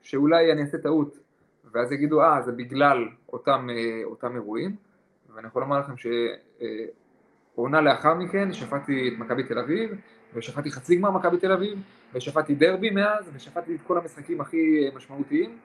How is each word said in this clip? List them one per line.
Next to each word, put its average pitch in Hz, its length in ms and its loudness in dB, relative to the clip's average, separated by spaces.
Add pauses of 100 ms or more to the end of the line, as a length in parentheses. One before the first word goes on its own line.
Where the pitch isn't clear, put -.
שאולי 160 500 4
אני 151 100 2
אעשה 143 160 -4
טעות. 147 400 0 (540)
ואז 120 200 -2
יגידו, 147 300 2
"אה, 151 200 4
זה 120 100 -4
בגלל 123 560 2 (220)
אותם, 127 400 0
אה, 113 340 -4
אותם 120 320 -8
אירועים". 120 400 -6 (600)
ואני 110 120 -16
יכול 123 140 -4
לומר 139 180 0
לכם 139 180 -8
ש-, 120 100 -10 (540)
אה, 110 240 -8 (720)
עונה 139 260 2
לאחר 151 320 4
מכן, 185 400 -2
שפטתי 135 540 -4
את 113 120 -4
מכבי 120 240 -4
תל 117 160 -4
אביב, 196 420 -4 (320)
ושפטתי 143 380 -8
חצי 165 240 2
גמר 196 160 2
מכבי 180 260 2
תל 185 140 2
אביב, 196 300 0 (320)
ושפטתי 147 420 0
דרבי 185 340 4
מאז, 208 440 0
ושפטתי 165 420 -8
את 156 120 -10
כל 180 100 2
המשחקים 165 440 -6
הכי, 156 440 2
אה, 135 100 -4
משמעותיים. 139 680 -4